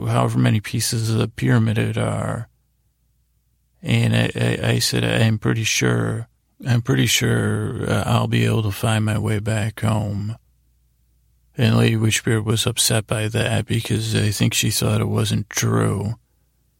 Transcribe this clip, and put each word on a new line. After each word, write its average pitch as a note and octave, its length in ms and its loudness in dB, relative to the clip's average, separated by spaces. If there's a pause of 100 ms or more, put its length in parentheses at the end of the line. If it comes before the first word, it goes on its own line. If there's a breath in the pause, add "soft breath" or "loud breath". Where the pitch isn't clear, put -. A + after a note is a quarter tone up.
however A#2+ 300 0
many A#2+ 220 4
pieces A2+ 480 -4
of A2+ 80 0
the A2+ 120 0
pyramid A2+ 500 2
it A2 180 -2
are." A2 540 -4 (1300)
And A#2 340 2
I, A2+ 220 2
I, A#2 360 0
I A#2+ 60 2
said, A#2 280 0
"I'm A2+ 320 2
pretty A#2 260 0
sure, A2+ 640 -2 (400)
I'm A#2+ 140 2
pretty C3+ 240 2
sure, G#2+ 840 0
uh, G#2+ 140 0
I'll A2+ 240 2
be A#2 160 2
able A2 200 0
to G2+ 80 -2
find A2 340 0
my G#2+ 100 0
way G#2+ 220 -2
back A2 420 -4
home." G#2+ 560 -2 (1200)
And A2+ 200 2
Lady A#2 180 4
Witchbeard A2 500 0
was A2 220 0
upset A2+ 400 0
by G#2+ 220 -2
that A2+ 380 0
because A2 500 -2
I G#2 160 2
think A#2 220 0
she A2+ 180 0
thought A2 280 0
it G#2+ 60 0
wasn't G#2+ 420 -2
true. A2 680 0 (640)